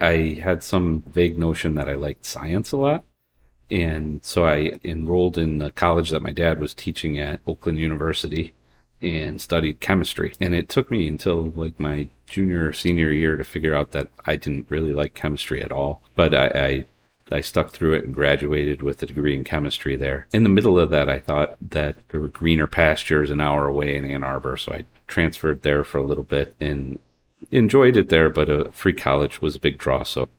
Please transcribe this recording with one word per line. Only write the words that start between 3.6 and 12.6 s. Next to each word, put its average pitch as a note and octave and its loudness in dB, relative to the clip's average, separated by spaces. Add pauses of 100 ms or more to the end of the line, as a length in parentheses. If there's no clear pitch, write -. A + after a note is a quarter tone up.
And D#2 -2
so E2+ 2
I D#2 2
enrolled E2+ 0
in D#2 0
the D2 -4
college E2+ 2
that D#2+ -2
my D2+ -6
dad D#2+ 0
was D2+ -6
teaching D#2 -6
at, D2 -6
Oakland E2 -4
University, D#2+ -4 (480)
and D#2+ -4
studied D#2+ -2
chemistry. - -2
And F2 0
it F2 0
took - -2
me G2+ 0
until, E2 -2
like, E2 -6
my D2 -4 (180)
junior F2 0